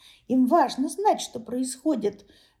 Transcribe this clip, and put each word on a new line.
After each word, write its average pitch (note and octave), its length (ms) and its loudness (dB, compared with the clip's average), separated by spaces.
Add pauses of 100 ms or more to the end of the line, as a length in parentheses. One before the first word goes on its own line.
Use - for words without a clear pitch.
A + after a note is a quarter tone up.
(280)
Им B3+ 200 4
важно C#4+ 420 2
знать, G4 320 0
что - 180 -12
происходит B3 840 -4 (360)